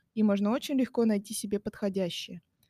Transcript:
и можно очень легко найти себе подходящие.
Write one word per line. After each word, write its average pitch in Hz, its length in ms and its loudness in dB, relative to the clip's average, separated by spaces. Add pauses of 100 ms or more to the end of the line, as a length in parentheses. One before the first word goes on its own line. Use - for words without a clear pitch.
(140)
и 214 80 2
можно 202 300 4
очень 269 260 -2
легко 240 260 2
найти 214 300 0
себе 202 240 -4
подходящие. 190 840 -4 (280)